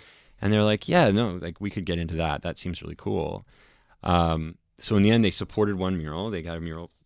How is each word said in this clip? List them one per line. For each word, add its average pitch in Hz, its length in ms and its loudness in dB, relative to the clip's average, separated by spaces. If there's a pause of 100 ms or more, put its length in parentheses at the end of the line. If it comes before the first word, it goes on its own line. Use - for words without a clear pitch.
(400)
and 104 120 2
they're 107 100 4
like, 107 260 2
"Yeah, 165 220 4
no, 101 300 0
like, 85 200 -8
we 101 100 -4
could 90 160 -6
get 85 120 -2
into 82 180 -4
that. 80 260 -2
That 85 160 -6
seems 90 240 -8
really 80 140 -12
cool." 95 500 -4 (580)
Um, 82 520 2 (220)
so - 180 -2
in 98 80 6
the 107 60 6
end, 113 140 6
they 92 60 4
supported 104 460 -2
one 92 200 -2
mural. 82 340 -6
They 87 120 -6
got 85 140 -8
a 82 40 -8
mural, 82 300 -10 (160)